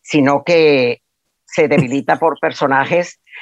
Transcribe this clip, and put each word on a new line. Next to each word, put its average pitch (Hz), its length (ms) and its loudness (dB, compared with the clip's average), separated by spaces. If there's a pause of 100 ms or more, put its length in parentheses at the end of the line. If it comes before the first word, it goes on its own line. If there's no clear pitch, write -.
sino 143 420 0
que 147 560 2 (460)
se 151 240 -2
debilita 139 500 -2
por 156 220 0
personajes 143 800 -2 (200)